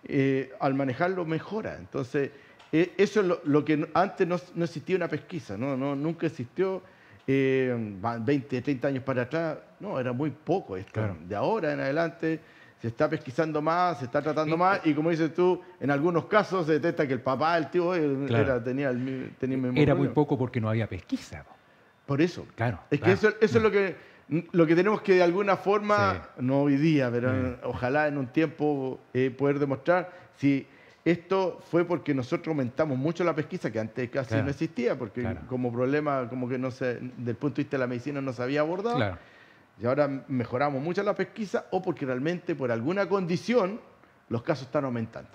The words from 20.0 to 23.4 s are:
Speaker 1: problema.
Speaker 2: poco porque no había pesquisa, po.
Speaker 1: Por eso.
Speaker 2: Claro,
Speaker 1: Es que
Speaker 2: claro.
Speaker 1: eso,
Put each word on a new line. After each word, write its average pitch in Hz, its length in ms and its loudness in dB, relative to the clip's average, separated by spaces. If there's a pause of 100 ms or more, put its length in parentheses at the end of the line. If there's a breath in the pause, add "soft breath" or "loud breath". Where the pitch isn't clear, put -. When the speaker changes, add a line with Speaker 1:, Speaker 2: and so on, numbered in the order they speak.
Speaker 1:
problema. 113 60 -4
Speaker 2:
poco 147 240 2
porque 123 240 -2
no 110 80 0
había 110 180 0
pesquisa, - 560 -8
po. - 120 -20 (500 soft breath)
Speaker 1:
Por 143 160 0
eso. 170 240 0 (100)
Speaker 2:
Claro, 113 240 -2 (120)
Speaker 1:
Es 147 80 2
que - 60 -4
Speaker 2:
claro. 185 100 8
Speaker 1:
eso, 208 140 4 (120)